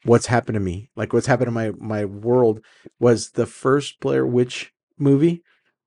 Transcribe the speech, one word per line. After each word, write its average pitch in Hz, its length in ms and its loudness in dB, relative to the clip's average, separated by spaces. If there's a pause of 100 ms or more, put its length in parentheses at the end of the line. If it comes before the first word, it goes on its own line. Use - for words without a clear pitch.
"What's 117 220 4
happened 117 280 0
to 107 60 -2
me?" 95 360 -6
Like, 107 160 -6
"What's 117 140 0
happened 123 200 0
to 120 40 -2
my, 113 280 -4
my 107 260 -6
world?" 110 560 0 (400)
was 120 300 2
the 117 160 -4
first 135 540 -2
Blair 135 260 -2
Witch 127 460 -2 (260)
movie 151 440 2 (440)